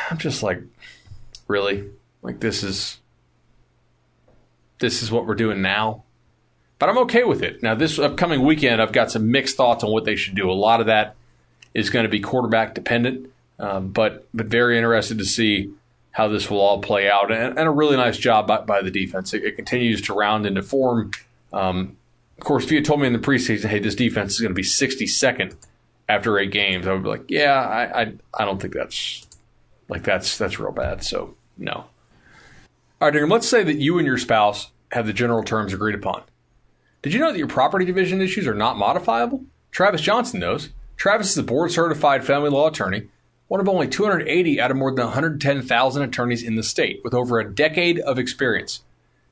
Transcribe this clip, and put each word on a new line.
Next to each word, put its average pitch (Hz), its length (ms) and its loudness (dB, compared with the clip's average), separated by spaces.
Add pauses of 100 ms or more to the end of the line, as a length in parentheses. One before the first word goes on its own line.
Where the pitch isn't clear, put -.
(100)
I'm 170 60 -4
just 156 260 -4
like, 95 200 -2 (840)
"Really? 101 420 -2 (320)
Like, 120 180 -10
this 107 220 -2
is, 95 360 -6 (1800)
this - 240 -2
is 110 100 -4
what 117 140 0
we're 110 80 -2
doing 107 260 0
now?" 107 440 -2 (760)
But 156 120 4
I'm 233 80 2
okay 240 260 4
with 175 180 2
it. - 200 -6
Now, 110 120 0
this 156 240 0
upcoming 151 440 2
weekend, 135 400 4
I've 107 100 0
got 117 180 4
some 110 200 2
mixed 131 260 0
thoughts 120 260 4
on 107 80 0
what 110 140 0
they 107 100 0
should 98 200 -4
do. 95 160 0
A - 20 0
lot 110 280 4
of 110 80 2
that 107 280 2 (560)
is 113 160 -2
gonna 113 220 0
be 104 100 0
quarterback 113 540 0
dependent, - 560 -2 (280)
um, 98 300 -6
but, - 460 0
but 113 140 -6
very 120 280 4
interested 113 400 2
to 101 80 -4
see 104 480 0 (380)
how 110 180 2
this 104 220 -2
will 104 100 2
all 101 220 4
play 101 260 2
out. 101 240 4
And, 113 260 -2
and 160 80 2
a 160 40 2
really 147 260 4
nice 120 220 2
job 110 280 4
by, 110 120 2
by 101 240 0
the 92 80 -4
defense. 95 420 -4
It, 104 100 -4
it 104 140 -6
continues 117 460 -2
to 104 100 -6
round 104 320 2
into 98 180 -2
form. 120 500 0 (380)
Um, 95 460 -4 (400)
of - 80 -20
course, 143 200 2
if - 60 -8
you 151 60 4
had 139 80 2
told 147 160 2
me 139 60 2
in 120 80 2
the 113 40 0
preseason, 117 500 0
"Hey, 104 100 0
this 101 160 -2
defense 107 400 -2
is - 60 -4
gonna 107 120 -2
be 95 100 -4
sixty-second 117 920 -2 (540)
after 104 280 0
eight 98 140 -2
games," 95 340 -2
I 95 60 0
would 95 120 -4
be 107 40 -2
like, 107 220 -6
"Yeah, 143 280 2
I, 117 440 -2
I, 107 100 -4 (220)
I 110 100 -2
don't 98 160 -2
think 101 140 -8
that's, - 520 -8 (600)
like, - 140 -8
that's, 98 340 -2
that's 95 240 -4
real - 120 -6
bad." 64 300 -6
So, - 340 -8 (200)
no. - 160 -8
All - 160 -12 (1120)
right, 147 140 4
Ingram, 151 160 2
let's 226 180 2
say 233 140 4
that 151 160 0
you 151 180 2
and 165 100 2
your 127 120 2
spouse 104 540 2 (200)
have 117 140 -2
the 107 80 -2
general 117 280 2
terms 107 300 -2
agreed 104 220 -2
upon. 98 280 -6 (800)
Did 143 100 -2
you 233 80 0
know 320 100 2
that 208 80 -4
your 143 80 -2
property 147 380 2
division 180 360 0
issues 185 280 -2
are 107 60 0
not 107 240 0
modifiable? 226 640 0 (260)
Travis 175 300 2
Johnson 208 400 0
knows. 98 300 -4 (260)
Travis 202 340 2
is - 80 0
a 123 60 -2
board-certified 151 800 2
family 147 260 2
law 143 160 4
attorney, 110 420 -2 (380)
one 190 140 -2
of 190 80 2
only 180 180 2
two 180 160 -2
hundred 180 240 0
eighty 151 340 2
out 127 120 2
of 131 40 0
more 135 160 0
than 123 140 -2
a 110 40 -6
hundred 147 300 -2
ten 139 220 0
thousand 127 400 0
attorneys 120 400 -2
in 113 140 -4
the 110 80 -2
state, - 400 -2
with 120 100 -4
over 123 240 0
a 101 160 -4
decade 170 460 2
of 131 180 -2
experience. 123 640 -4 (500)